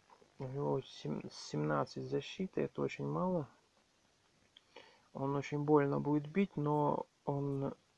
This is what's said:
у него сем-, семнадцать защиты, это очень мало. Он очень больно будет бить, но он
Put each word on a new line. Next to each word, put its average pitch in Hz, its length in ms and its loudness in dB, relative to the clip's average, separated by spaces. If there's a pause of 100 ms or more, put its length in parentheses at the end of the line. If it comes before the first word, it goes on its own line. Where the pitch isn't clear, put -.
(380)
у 139 60 -8
него 139 380 -2
сем-, - 460 -8
семнадцать 147 800 -2
защиты, 143 520 -4
это 143 220 -2
очень 139 240 -4
мало. 165 420 -2 (1600)
Он 135 220 -2
очень 147 300 -2
больно 143 340 6
будет 147 300 0
бить, 196 280 0
но 147 500 2 (180)
он 139 500 -2 (240)